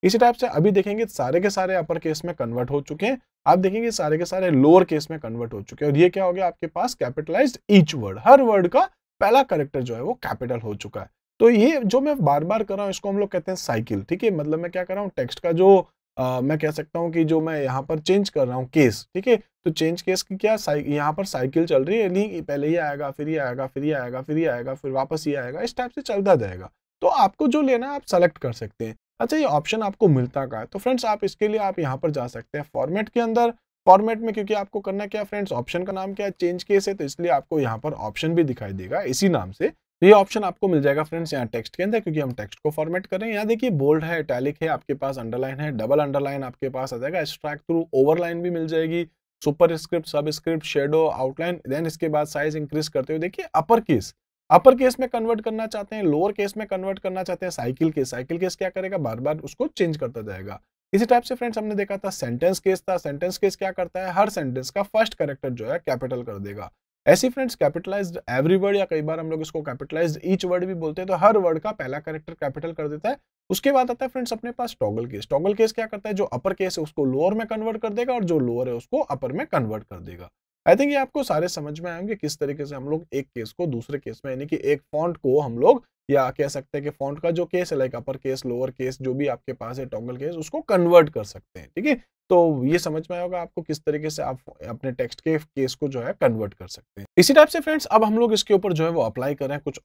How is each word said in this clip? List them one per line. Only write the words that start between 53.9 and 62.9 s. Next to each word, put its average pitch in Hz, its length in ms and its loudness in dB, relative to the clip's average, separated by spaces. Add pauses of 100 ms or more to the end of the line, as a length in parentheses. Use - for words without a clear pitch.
अपर 254 240 8
केस 254 240 2
में 254 100 -4
कन्वर्ट 226 320 -2
करना 220 260 -6
चाहते 214 280 -10
हैं, 214 80 -4
लोअर 170 280 2
केस 202 260 -4
में 214 100 -8
कन्वर्ट 190 320 -6
करना 185 240 -6
चाहते 180 220 -6
हैं, 175 60 -6
साइकिल 131 400 -2
केस, 135 200 -2
साइकिल 139 260 -6
केस 180 180 -4
क्या 185 140 -4
करेगा, 190 280 -6
बार-बार 135 400 -4
उसको 156 300 -6
चेंज 160 300 -2
करता 120 240 -6
जाएगा। 98 400 -12 (320)
इसी 214 120 4
टाइप 240 180 4
से 254 120 -6
फ्रेंड्स 233 220 -6
हमने 214 180 -4
देखा 196 220 -4
था 196 120 -8
सेंटेंस 147 500 -2
केस 190 300 0
था, 180 80 0